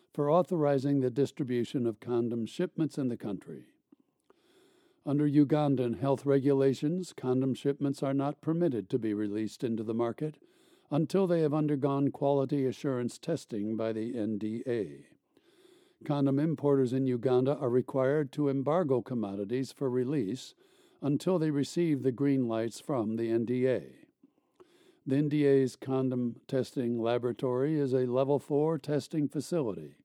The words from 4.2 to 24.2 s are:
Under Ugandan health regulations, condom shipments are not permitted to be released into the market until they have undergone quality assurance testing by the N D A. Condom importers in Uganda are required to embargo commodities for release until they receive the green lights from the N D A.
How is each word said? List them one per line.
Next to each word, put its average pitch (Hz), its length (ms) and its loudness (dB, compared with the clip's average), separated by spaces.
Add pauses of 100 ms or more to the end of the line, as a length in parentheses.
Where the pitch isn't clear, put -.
Under 147 220 2
Ugandan 143 720 4
health 131 260 0
regulations, 139 840 2
condom 131 420 0
shipments 143 480 -2
are 139 120 0
not 139 260 -2
permitted 156 500 0
to 131 80 0
be 110 160 0
released 104 480 -4
into 113 220 -2
the 110 100 -4
market 117 440 -4 (520)
until 165 380 2
they 170 140 2
have 147 120 2
undergone 143 560 0
quality 139 560 0
assurance 123 520 -4
testing 110 580 -4
by 110 160 -2
the 113 260 -4
N 107 200 -2
D 110 280 -6
A. 95 400 -4 (1000)
Condom 139 340 2
importers 139 540 2
in 135 120 0
Uganda 127 520 2
are 139 120 -2
required 131 640 0
to 147 160 0
embargo 135 540 2
commodities 107 720 -4
for 139 160 -4
release 127 640 -2 (460)
until 175 360 0
they 156 140 0
receive 143 500 0
the 131 120 2
green 135 340 2
lights 113 320 -2
from 110 380 -2
the 113 120 0
N 117 140 2
D 123 240 0
A. 117 140 2 (1200)